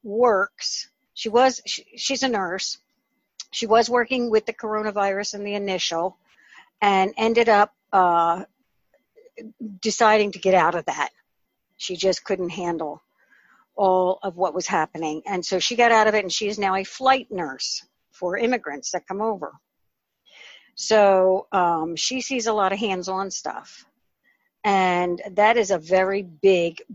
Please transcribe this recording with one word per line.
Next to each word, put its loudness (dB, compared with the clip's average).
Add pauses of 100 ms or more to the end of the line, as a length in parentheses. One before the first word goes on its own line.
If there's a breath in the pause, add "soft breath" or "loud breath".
works, 0 (240)
she -8
was, 2
she, -10 (120)
she's -4
a 0
nurse. -4 (720)
She -6
was 4
working 0
with 2
the -6
coronavirus -4
in -10
the -6
initial -4 (640 soft breath)
and 2
ended 2
up, 4 (180)
uh, 2 (1400)
deciding 2
to -14
get 2
out 2
of -6
that. -6 (680)
She -10
just 0
couldn't -4
handle -6 (720 soft breath)
all 2
of -6
what 0
was -4
happening. -2
And -4
so -2
she -2
got 4
out 6
of 2
it, 2
and -6
she -4
is -4
now -2
a -2
flight 0
nurse -8 (280)
for -6
immigrants -4
that -8
come -8
over. -6 (1200 loud breath)
So, 4
um, 0
she -4
sees -4
a -2
lot 0
of -6
hands-on -4
stuff. -12 (800)
And 2 (120)
that 4
is 0
a 2
very 0
big, 0 (120)